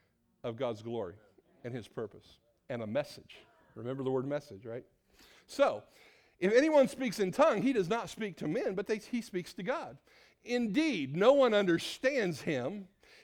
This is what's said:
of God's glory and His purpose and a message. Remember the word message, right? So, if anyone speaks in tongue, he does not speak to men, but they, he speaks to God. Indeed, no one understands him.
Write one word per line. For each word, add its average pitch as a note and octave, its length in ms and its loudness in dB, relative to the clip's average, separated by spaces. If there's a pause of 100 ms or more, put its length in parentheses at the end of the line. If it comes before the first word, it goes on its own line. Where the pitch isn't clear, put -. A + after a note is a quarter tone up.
(440)
of A#2 120 -6
God's A#2 280 -4
glory A2+ 320 -6 (480)
and A#2+ 100 -10
His A#2 140 -10
purpose - 500 -12 (320)
and A#2+ 140 -8
a A2 40 -8
message. - 500 -8 (360)
Remember B2+ 300 -8
the C3 80 0
word C3 160 0
message, C3 400 -8
right? A#2 180 -10 (640)
So, D3 360 0 (560)
if G3+ 140 0
anyone C#4+ 340 6
speaks A#3+ 320 -4
in F#3 120 0
tongue, C4 320 4
he C4 100 2
does F#3+ 160 0
not A3 180 -2
speak G3 300 -8
to E3+ 100 -6
men, G#3 280 -2
but G3 100 -4
they, A3 140 -2
he A#3 220 -8
speaks - 320 -8
to G3+ 100 -12
God. G3 340 -6 (460)
Indeed, A3+ 720 0
no G#3 180 8
one B3+ 220 6
understands F#3+ 840 0
him. E3+ 460 -4 (360)